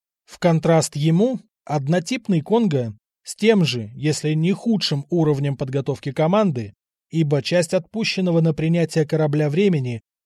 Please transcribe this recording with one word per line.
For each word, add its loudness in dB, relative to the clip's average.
В -20
контраст 2
ему 2
однотипный -2
Конго 0
с -16
тем 4
же, -4
если -2
не 0
худшим -2
уровнем 0
подготовки -6
команды, 0
ибо 0
часть 0
отпущенного -2
на 2
принятие 0
корабля 0
времени 0